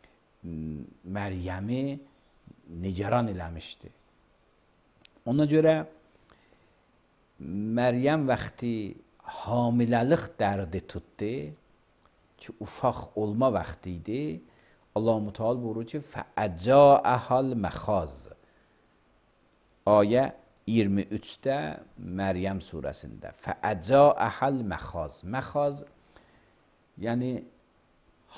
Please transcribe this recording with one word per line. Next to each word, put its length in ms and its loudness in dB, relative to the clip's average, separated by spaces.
Məryəmi 1500 -6
nigaran 580 -2
eləmişdi. 600 -10
Ona 240 2
görə 240 6
Məryəm 880 0
vaxtı 680 -4
hamiləlik 840 2
dərdi 480 -2
tutdu 440 -8
ki, 220 -18
uşaq 580 -4
olma 360 2
vaxtı 360 -6
idi. 520 -6
Allah 240 2
Mütəal 420 -2
buyurur 240 -6
ki, 140 -8
"Fəəcəəhəl 1600 4
məxaz." 680 -4
Ayə 460 6
iyirmi 380 2
üçdə 640 -6
Məryəm 560 -4
surəsində. 800 -12
فَأَجَاءَهَا 1120 2
الْمَخَاضُ. 720 -6
Məxaz, 540 -4
yəni 460 -2